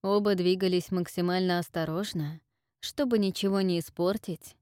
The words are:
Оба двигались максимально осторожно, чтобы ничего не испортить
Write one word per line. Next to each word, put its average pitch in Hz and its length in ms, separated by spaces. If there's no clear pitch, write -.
Оба 202 340
двигались 180 560
максимально 180 680
осторожно, 160 800
чтобы 247 380
ничего 196 440
не 180 180
испортить 175 840